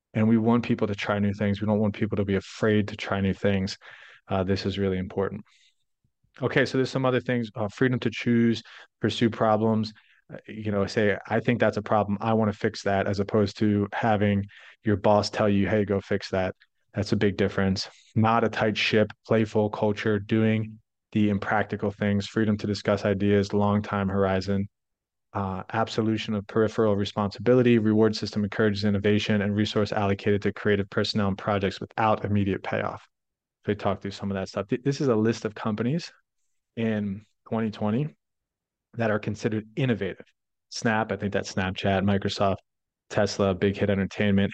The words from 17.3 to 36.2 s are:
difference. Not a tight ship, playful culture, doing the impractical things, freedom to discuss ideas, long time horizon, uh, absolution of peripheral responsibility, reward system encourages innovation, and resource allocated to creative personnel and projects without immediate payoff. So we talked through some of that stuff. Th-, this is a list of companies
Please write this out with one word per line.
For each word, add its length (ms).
difference. 540
Not 280
a 60
tight 280
ship, 340
playful 440
culture, 500
doing 600
the 180
impractical 600
things, 380
freedom 280
to 120
discuss 360
ideas, 480
long 300
time 260
horizon, 640
uh, 300
absolution 640
of 100
peripheral 500
responsibility, 840
reward 360
system 280
encourages 420
innovation, 560
and 140
resource 360
allocated 520
to 100
creative 380
personnel 380
and 100
projects 420
without 440
immediate 360
payoff. 400
So 60
we 40
talked 280
through 80
some 180
of 60
that 140
stuff. 180
Th-, 160
this 180
is 60
a 80
list 300
of 100
companies 560